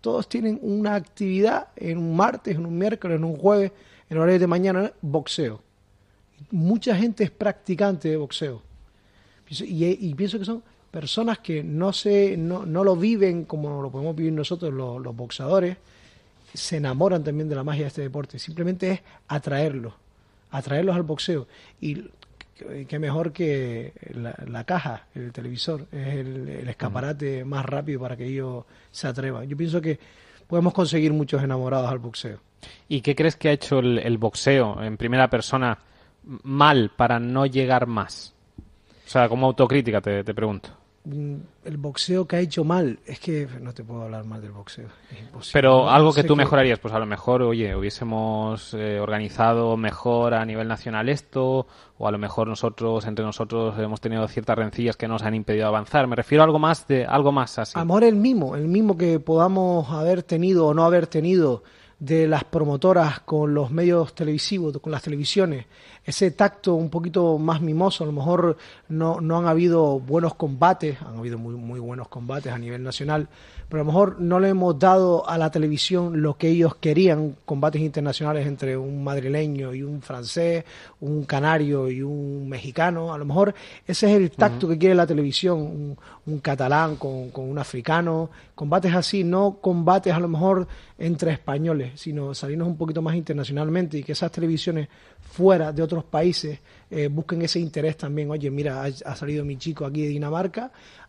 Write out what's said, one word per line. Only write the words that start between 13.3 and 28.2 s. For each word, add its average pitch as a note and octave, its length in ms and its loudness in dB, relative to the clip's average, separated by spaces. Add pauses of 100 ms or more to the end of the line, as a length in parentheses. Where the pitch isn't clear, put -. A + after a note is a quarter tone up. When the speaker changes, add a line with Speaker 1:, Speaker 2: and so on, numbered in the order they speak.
Speaker 1:
como D3 360 -6
lo C3+ 100 -8
podemos D3 240 -6
vivir D#3+ 180 -2
nosotros, D#3 400 -4
los, B2+ 280 -8
los B2 140 -10
boxeadores, E3+ 600 0 (760)
se - 240 -6
enamoran D3 460 0
también D3+ 260 -4
de D3 60 -4
la C3+ 80 -6
magia D3 200 -4
de C#3+ 60 -4
este D3+ 120 -10
deporte. C3+ 380 -10
Simplemente F3+ 520 -4
es F#3 100 -4 (260)
atraerlos, C#3 680 -4 (560)
atraerlos D3 460 -2
al F3 80 0
boxeo. D3+ 420 -4 (340)
Y D3 260 -8 (500)
qué, C#3 320 -14
qué D3+ 120 -8
mejor D#3 320 -2
que C3 640 -4 (220)
la, A#2 180 -10 (140)
la A#2 160 -12
caja, D3+ 500 -4
el B2 180 -12
televisor, B2 600 -8
es C3+ 160 -8
el, C3 420 -8
el C3 200 -10
escaparate C3+ 720 -6
Speaker 2:
Ujú. C3 80 -10
Speaker 1:
más C3+ 160 -4
rápido C#3+ 340 -6
para B2 180 -8
que B2 80 -10